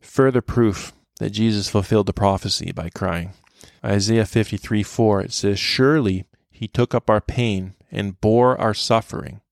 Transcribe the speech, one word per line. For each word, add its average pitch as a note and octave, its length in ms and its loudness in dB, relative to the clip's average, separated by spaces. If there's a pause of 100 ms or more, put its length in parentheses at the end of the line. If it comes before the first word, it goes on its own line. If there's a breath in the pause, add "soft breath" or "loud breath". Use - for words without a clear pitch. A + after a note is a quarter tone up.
further C3 400 2
proof - 540 -2 (260)
that G#2 100 -4
Jesus G#2 380 0
fulfilled G2+ 380 2
the G2 60 -4
prophecy G2 600 -2
by F2 180 -8
crying. F2 420 -6 (520 soft breath)
Isaiah G#2 420 2
fifty-three G#2+ 560 -2
four, G#2+ 380 2
it F#2+ 120 -8
says, G2+ 280 0
"Surely B2+ 640 2 (260)
he - 160 -10
took - 260 -2
up A#2+ 160 -2
our G#2+ 120 4
pain G2 540 -4 (180)
and G2+ 280 -6
bore A#2+ 400 4
our A2 140 0
suffering - 680 -4 (120)